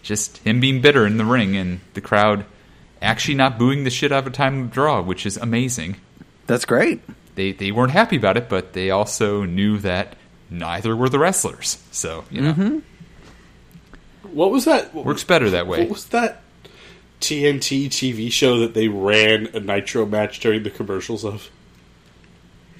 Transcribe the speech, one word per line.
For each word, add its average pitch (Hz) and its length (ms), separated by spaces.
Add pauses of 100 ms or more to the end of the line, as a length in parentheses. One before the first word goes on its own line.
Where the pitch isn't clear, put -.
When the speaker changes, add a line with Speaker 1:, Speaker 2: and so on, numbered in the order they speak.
Speaker 1:
just - 380
him 120 200
being 131 220
bitter 139 240
in 107 120
the 110 80
ring, 110 300
and 90 240 (140)
the 101 80
crowd 104 440 (560)
actually 113 340
not 135 220
booing 135 280
the 127 40
shit 139 220
out 139 80
of 131 80
a - 20
time 135 380
draw, 131 340
which 90 240
is 98 120
amazing. 117 580 (520)
Speaker 2:
That's 120 180
great. 170 360 (340)
Speaker 1:
They, 95 180
they 98 180
weren't 127 200
happy 196 260
about 101 180
it, 120 140
but 92 240
they 95 160
also 101 540
knew 98 360
that 95 380 (320)
neither 87 460
were 123 140
the 139 100
wrestlers. - 580 (140)
So, 80 380
you 127 120
know. 151 120
Speaker 2:
Mm-hmm. 214 260 (1500)
Speaker 3:
What 170 180
was 269 140
that? 302 280
What 143 120
Speaker 1:
Works 147 180
better 143 280
that 90 160
way. 85 140
Speaker 3:
What 170 80
was - 180
that 233 340 (800)
T 147 280
N 139 120
T 139 280
T 131 240
V 113 180
show 123 300
that 113 140
they 110 140
ran 107 680
a 113 60
Nitro 101 460
match 104 340
during 110 240
the 104 60
commercials 101 540
of? 104 260 (1300)